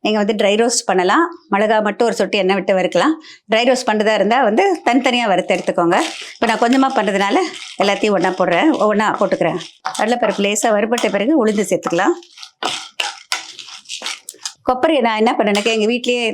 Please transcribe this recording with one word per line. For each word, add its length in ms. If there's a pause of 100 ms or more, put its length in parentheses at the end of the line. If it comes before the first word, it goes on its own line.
நீங்க 220
வந்து 180
ட்ரை 220
ரோஸ்ட் 240
பண்ணலாம். 400 (240)
மிளகா 320
மட்டும் 240
ஒரு 100
சொட்டு 220
எண்ணெய் 160
விட்டு 240
வறுக்கலாம். 360 (380)
ட்ரை 160
ரோஸ்ட் 220
பண்றதா 240
இருந்தா 280
வந்து 440
தனித்தனியா 400
வறுத்து 300
எடுத்துக்கோங்க. 440 (340)
இப்ப 120
நான் 180
கொஞ்சமா 320
பண்றதுனால 400 (460)
எல்லாத்தையும் 360
ஒண்ணா 100
போடுறேன், 400 (140)
ஒவ்வொண்ணா 260 (120)
போட்டுக்கிறேன். 400 (380)
கடலைப்பருப்பு 480
லேசா 240
வறுபட்ட 380
பிறகு 380
உளுந்து 240
சேர்த்துக்கலாம். 460 (2500)
கொப்பரையை 320
நான் 220
என்ன 160
பண்ணேன்னாக்கா, 400
எங்க 140
வீட்லயே 420